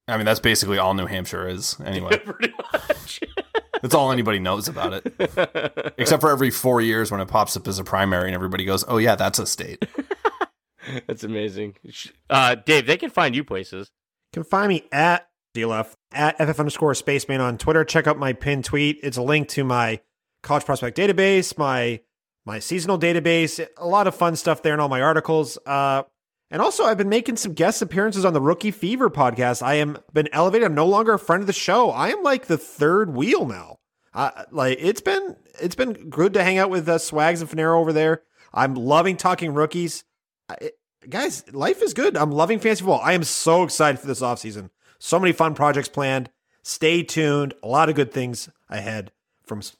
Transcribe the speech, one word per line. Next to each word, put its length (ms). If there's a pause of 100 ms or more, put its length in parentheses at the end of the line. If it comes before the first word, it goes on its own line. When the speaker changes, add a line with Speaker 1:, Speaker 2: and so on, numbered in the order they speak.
Speaker 1:
I 100
mean, 80
that's 160
basically 380
all 160
New 100
Hampshire 420
is, 380
anyway. 320
Speaker 2:
<laughs> 80
Pretty 260 (220)
much. 460 (640)
Speaker 1:
That's 140
all 180
anybody 260
knows 300
about 240
it. 1000
Speaker 2:
<laughs> 40
Speaker 1:
Except 240
for 80
every 220
four 300
years 300
when 80
it 80
pops 300
up 100
as 120
a 40
primary 440
and 80
everybody 280
goes, 240
"Oh, 100
yeah, 180
that's 240
a 60
state." 400 (600)
Speaker 2:
<laughs> 640
That's 160
amazing. 520 (140)
Sh-, 200 (200)
uh, 260
Dave, 300
they 120
can 120
find 260
you 80
places. 480 (420)
Speaker 3:
You 80
can 80
find 200
me 220
at 380 (240)
D 100
L 100
F, 220 (160)
at 280
F 100
F 100
underscore 340
Spaceman 480
on 160
Twitter. 280
Check 220
out 100
my 160
pinned 320
tweet. 380
It's 140
a 40
link 280
to 140
my 380 (400)
college 240
prospect 320
database, 600
my, 440 (440)
my 140
seasonal 400
database, 680 (120)
a 100
lot 200
of 80
fun 200
stuff 260
there 120
and 80
all 80
my 120
articles. 640
Uh, 380 (500)
and 80
also, 240
I've 140
been 100
making 280
some 160
guest 280
appearances 420
on 100
the 60
Rookie 300
Fever 400
podcast. 540
I 100
am 240 (160)
been 180
elevated. 360
I'm 80
no 100
longer 300
a 20
friend 240
of 60
the 40
show. 380
I 200
am, 120
like, 240
the 140
third 560
wheel 320
now. 320 (340)
Uh, 380
like, 280
it's 220
been, 340 (240)
it's 140
been 200 (180)
good 220
to 100
hang 160
out 100
with, 180
uh, 120
Swags 420
and 80
Finero 320
over 100
there. 300 (320)
I'm 220
loving 420
talking 380
rookies. 480 (440)
I, 140
it, 160 (320)
guys, 420
life 300
is 140
good. 200
I'm 140
loving 300
fantasy 220
football. 200
I 120
am 100
so 400
excited 360
for 60
this 160
offseason. 480 (300)
So 200
many 120
fun 240
projects 340
planned. 400 (320)
Stay 400
tuned. 600
A 40
lot 220
of 60
good 160
things 380 (200)
ahead 420 (320)
from 140
s-, 220